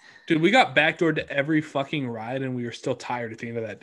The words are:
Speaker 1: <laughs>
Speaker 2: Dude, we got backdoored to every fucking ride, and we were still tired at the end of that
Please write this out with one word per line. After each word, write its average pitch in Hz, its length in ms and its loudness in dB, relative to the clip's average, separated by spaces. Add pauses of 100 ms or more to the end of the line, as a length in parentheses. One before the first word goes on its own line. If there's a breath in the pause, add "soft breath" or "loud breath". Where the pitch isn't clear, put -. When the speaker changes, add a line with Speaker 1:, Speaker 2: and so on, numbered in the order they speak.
Speaker 1:
<laughs> - 260 -20
Speaker 2:
Dude, 160 140 2
we 165 100 6
got 196 240 4
backdoored 156 400 4
to 135 140 -4
every 147 320 0
fucking 139 480 -4
ride, 117 320 -6
and 131 140 -4
we 123 100 -4
were 117 80 -6
still - 220 -4
tired 123 360 -6
at 110 80 -14
the 120 80 -8
end 117 100 -8
of 113 100 -2
that 98 160 -12